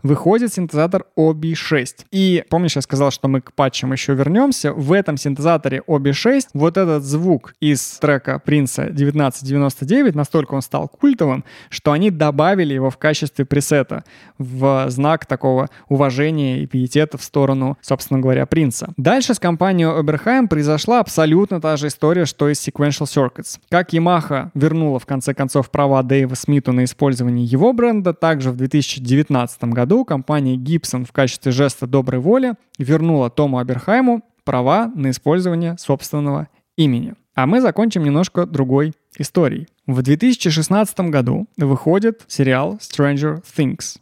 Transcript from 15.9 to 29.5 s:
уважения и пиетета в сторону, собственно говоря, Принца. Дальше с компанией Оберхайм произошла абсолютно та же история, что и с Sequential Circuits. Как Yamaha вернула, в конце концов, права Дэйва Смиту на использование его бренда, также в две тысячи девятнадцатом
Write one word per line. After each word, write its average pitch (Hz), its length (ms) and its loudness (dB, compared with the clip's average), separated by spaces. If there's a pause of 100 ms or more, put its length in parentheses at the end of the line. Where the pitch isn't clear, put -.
уважения 139 720 0
и 143 60 -4
пиетета 135 520 0
в - 40 -14
сторону, 135 600 0
собственно 135 380 -2
говоря, 131 260 2
Принца. 151 500 -2
Дальше 233 380 2
с - 40 -4
компанией 175 280 0
Оберхайм 165 840 0
произошла 151 520 0 (260)
абсолютно 180 340 2
та 156 160 0
же 147 120 -4
история, 165 360 0
что 147 240 -2
и 147 60 2
с - 140 -6
Sequential 147 360 -2
Circuits. - 540 -2 (100)
Как 175 240 0
Yamaha 165 640 0
вернула, 151 440 0
в - 80 -10
конце 135 280 -4
концов, 135 360 -2
права 139 320 2
Дэйва 131 320 0
Смиту 139 380 0
на 127 120 2
использование 123 600 0
его 135 280 2
бренда, 220 420 0
также 147 360 0
в 123 60 -6
две 131 120 -2
тысячи 139 320 0
девятнадцатом 123 720 0